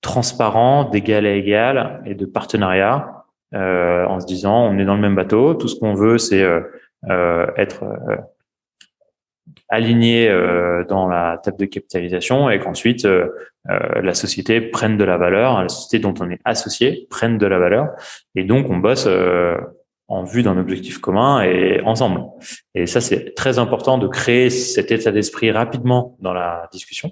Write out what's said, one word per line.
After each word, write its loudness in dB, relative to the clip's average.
transparent, 2
d'égal 0
à 2
égal 0
et -10
de -6
partenariat, -2
euh, 0
en -2
se -12
disant, 2
on 0
est 2
dans 2
le 0
même 2
bateau, 2
tout -4
ce -4
qu'on -2
veut, 4
c'est, 2
euh, 2
euh, 0
être, -4
euh, -6
aligné, 4
euh, 2
dans 0
la -2
table -4
de 0
capitalisation -2
et 2
qu'ensuite, -2
euh, 4
euh, -2
la 0
société -2
prenne -2
de 4
la 2
valeur, 2
la -2
société -2
dont -2
on -6
est -8
associé -2
prenne -2
de 2
la 2
valeur 2
et -2
donc 2
on 0
bosse, 0
euh, 2
en -6
vue -2
d'un 2
objectif -6
commun 2
et 2
ensemble. 0
Et -2
ça, 0
c'est -4
très 0
important 2
de 0
créer 2
cet -2
état 0
d'esprit 0
rapidement 0
dans -4
la -6
discussion. -12